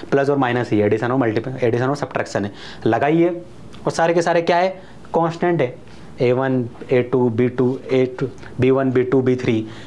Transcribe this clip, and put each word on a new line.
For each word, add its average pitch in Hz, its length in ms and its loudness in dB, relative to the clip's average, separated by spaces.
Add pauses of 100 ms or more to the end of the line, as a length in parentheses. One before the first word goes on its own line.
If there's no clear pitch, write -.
(120)
Plus 139 180 2
और 143 80 2
minus 123 340 0
ही 104 100 4
एडिशन 110 300 2
और 131 60 2
मल्टीप्ल-, 127 460 0
एडिशन 120 220 2
और 139 100 0
सब्ट्रैक्शन 113 500 -4
है। 101 60 -6 (340)
लगाइए 165 560 2 (440)
और 147 60 0
सारे 170 220 2
के 170 80 4
सारे 170 200 2
क्या 170 160 2
है? 185 120 2 (460)
Constant 165 460 0
है, 123 140 -2 (460)
ए 123 100 4
वन, 127 380 0 (220)
ए 127 100 4
टू, 123 280 2
बी 120 200 2
टू, 127 300 0 (120)
ए 127 280 2
टू, 135 80 -2 (320)
बी 127 120 4
वन, 131 200 2
बी 127 120 2
टू, 131 180 2
बी 127 140 2
थ्री, 113 320 0 (200)